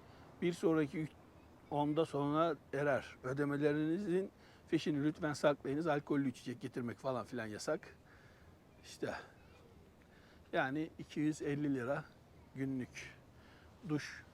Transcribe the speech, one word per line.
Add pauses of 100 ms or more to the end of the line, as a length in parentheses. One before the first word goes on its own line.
(420)
bir
sonraki
üç, (600)
onda
sonra (180)
erer. (200)
Ödemelerinizin (380)
fişini
lütfen
saklayınız.
Alkollü
içecek
getirmek
falan
filan
yasak. (1040)
İşte, (1400)
yani
iki
yüz
elli
lira (520)
günlük (720)
duş.